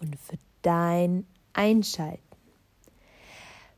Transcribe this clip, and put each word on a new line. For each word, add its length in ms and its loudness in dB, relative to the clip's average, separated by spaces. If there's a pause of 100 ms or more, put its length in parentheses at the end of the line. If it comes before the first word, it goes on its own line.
und 160 -6
für 220 -14 (240)
dein 640 2 (260)
Einschalten. 720 0 (1600)